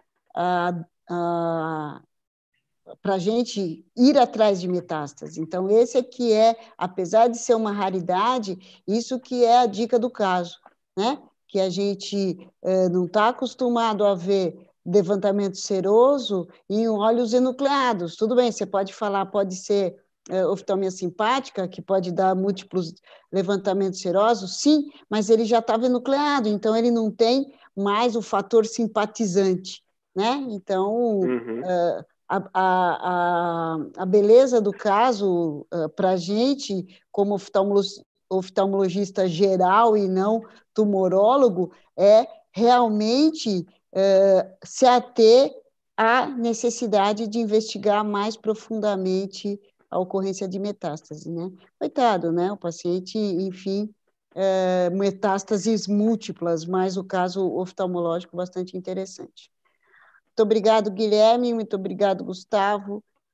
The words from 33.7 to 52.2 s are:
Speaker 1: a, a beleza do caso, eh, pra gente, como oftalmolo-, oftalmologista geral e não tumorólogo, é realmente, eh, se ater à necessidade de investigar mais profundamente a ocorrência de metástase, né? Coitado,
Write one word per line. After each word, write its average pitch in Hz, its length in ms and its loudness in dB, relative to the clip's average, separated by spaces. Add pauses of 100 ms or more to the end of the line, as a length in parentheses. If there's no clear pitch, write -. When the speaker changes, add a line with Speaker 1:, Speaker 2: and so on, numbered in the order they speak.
Speaker 1:
a, - 20 -4 (200)
a 185 80 -6
beleza 226 540 6
do 202 140 0
caso, 196 1000 0
eh, 160 160 -4
pra 190 300 0
gente, 208 920 -4
como 202 260 0
oftalmolo-, 196 680 -2 (260)
oftalmologista 190 1000 -2
geral 190 680 2
e 196 140 0
não 202 320 0 (320)
tumorólogo, 196 1000 2 (260)
é 214 300 6 (240)
realmente, 233 1120 2 (300)
eh, 190 680 4
se - 240 2
ater 240 640 6 (440)
à 226 300 2
necessidade 226 1040 -2
de 208 100 -6
investigar 214 680 0
mais 208 320 -4
profundamente 202 1300 -4 (260)
a - 120 -4
ocorrência 190 480 -4
de 185 100 -8
metástase, 165 720 -10
né? 170 220 -8 (260)
Coitado, 214 540 -2